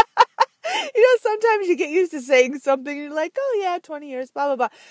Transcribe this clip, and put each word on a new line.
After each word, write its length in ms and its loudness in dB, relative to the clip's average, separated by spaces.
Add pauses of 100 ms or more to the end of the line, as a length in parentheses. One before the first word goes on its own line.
(920)
You 80 4
know, 200 6
sometimes 460 0
you 80 2
get 140 -6
used 220 0
to 100 -10
saying 380 2
something 320 -4
and 140 -10
you're 80 -14
like, 240 -6
"Oh 240 -4
yeah, 200 -4
twenty 280 -16
years, 220 -10
blah, 160 -4
blah, 80 -2
blah." 220 -4 (140)